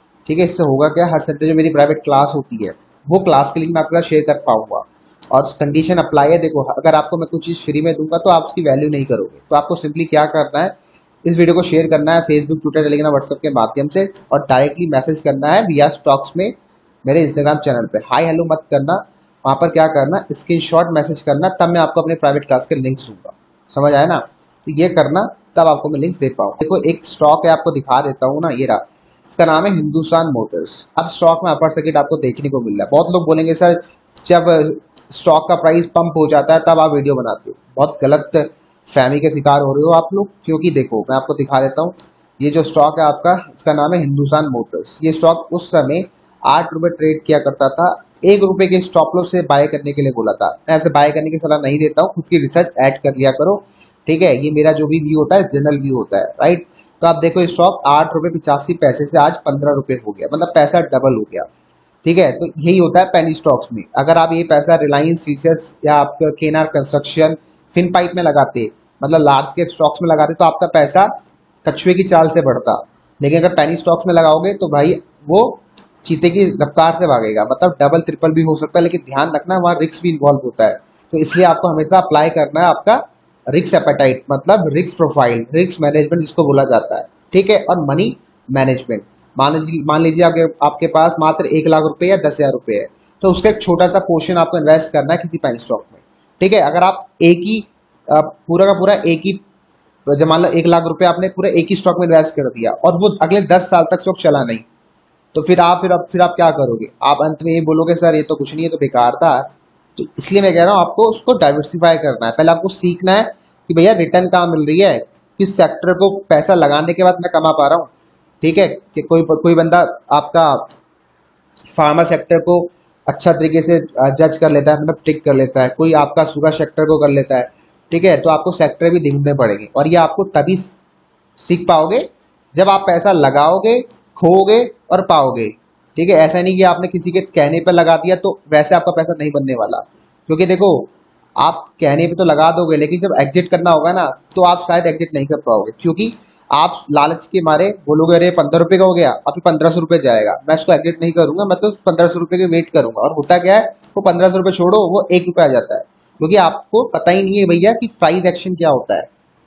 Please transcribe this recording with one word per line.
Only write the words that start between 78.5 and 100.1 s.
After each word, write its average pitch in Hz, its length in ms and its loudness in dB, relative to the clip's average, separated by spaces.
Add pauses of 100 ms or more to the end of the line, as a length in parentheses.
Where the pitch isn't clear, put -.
सकता 151 220 -4
है। 175 40 2
लेकिन 170 240 -2
ध्यान 139 280 -2
रखना, 185 240 -4
वहाँ 175 160 0
risk 160 280 -6
भी 175 80 0
इन्वॉल्व 143 340 0
होता 113 200 -2
है, 107 100 0 (380)
तो 165 60 -2
इसलिए 170 280 2
आपको 165 280 0
हमेशा 156 240 2
apply 156 320 2
करना 156 300 -2
है 175 60 4
आपका 175 420 0 (400)
risk 170 260 -2
appetite, 143 580 0
मतलब 175 400 0
risk - 240 -4
profile, 123 580 0
risk 180 260 -2
management 151 400 0
जिसको 156 220 -4
बोला 139 220 2
जाता 123 340 -2
है, - 60 -10 (280)
ठीक 190 180 2
है? 208 200 2
और 175 100 0
money 156 360 -2 (340)
management। 131 520 -2 (360)
मान 139 140 2
लीजिए, 160 320 -6
मान 151 160 0
लीजिए 165 240 2
आपके, 165 420 0
आपके 147 200 -2
पास 165 340 2
मात्र 156 260 0
एक 156 200 0
लाख 156 160 4
रुपए 156 240 -4
या 190 100 2
दस 147 240 -4
हजार 139 120 0
रुपए 120 220 -6
है, 101 120 -4 (360)
तो 190 80 2
उसका 185 200 2
एक 214 120 -6
छोटा 180 240 2
सा 180 120 0
portion 175 380 -2
आपको 165 220 0
invest 156 340 2
करना 147 200 0
है 175 60 0
किसी 170 200 -8
penny 120 200 -4
stock 113 340 -6
में, - 80 -20 (400)
ठीक 185 120 2
है? 208 80 4
अगर 160 220 0
आप 190 240 0 (160)
एक 170 160 2
ही, 208 280 -8 (500)
अ, 156 40 4
पूरा 170 460 -2
का 202 60 2
पूरा 190 220 0
एक 165 240 -2
ही, 196 140 -6 (840)